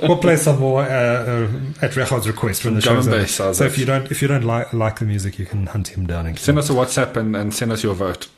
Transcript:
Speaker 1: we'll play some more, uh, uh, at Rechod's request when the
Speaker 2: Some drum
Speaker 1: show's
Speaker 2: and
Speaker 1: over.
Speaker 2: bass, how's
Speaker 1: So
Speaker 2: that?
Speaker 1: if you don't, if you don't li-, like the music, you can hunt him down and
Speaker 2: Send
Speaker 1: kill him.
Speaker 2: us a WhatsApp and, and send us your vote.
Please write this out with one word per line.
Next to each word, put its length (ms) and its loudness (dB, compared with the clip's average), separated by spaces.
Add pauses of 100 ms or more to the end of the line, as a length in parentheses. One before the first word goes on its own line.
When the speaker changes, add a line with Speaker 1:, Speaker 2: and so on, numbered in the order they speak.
Speaker 1:
we'll 140 4
play 200 4
some 220 2
more, 240 2
uh, 40 0
uh, 600 0 (340)
at 100 0
Rechod's 360 0
request 360 -2
when 120 0
the 60 2
Speaker 2:
Some 120 4
drum 100 4
Speaker 1:
show's 40 2
Speaker 2:
and 80 4
Speaker 1:
over. 80 4
Speaker 2:
bass, 140 -2
how's 200 0
Speaker 1:
So 80 4
Speaker 2:
that? 80 2
Speaker 1:
if 40 0
you 80 2
don't, 260 0
if 100 -2
you 60 2
don't 180 2
li-, 260 0
like 280 0
the 60 -2
music, 320 -2
you 80 -6
can 220 -4
hunt 220 -4
him 180 -4
down 180 -4
and 140 -6
Speaker 2:
Send 180 2
Speaker 1:
kill 180 0
him. 40 4
Speaker 2:
us 180 0
a 60 2
WhatsApp 140 -4
and, 180 -2
and 180 -2
send 180 -2
us 120 -2
your 120 0
vote. 320 -4 (100)